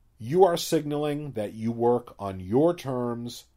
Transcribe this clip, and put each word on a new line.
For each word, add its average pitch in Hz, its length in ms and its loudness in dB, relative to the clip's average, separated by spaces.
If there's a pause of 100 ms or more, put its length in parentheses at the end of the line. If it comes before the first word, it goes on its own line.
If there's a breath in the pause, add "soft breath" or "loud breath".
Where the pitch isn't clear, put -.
(180)
You 151 260 4
are 170 120 6
signaling 147 760 -2
that 104 200 -4
you 113 200 -4
work 117 460 2
on 98 220 -8
your 131 340 2
terms, 120 720 -6 (120)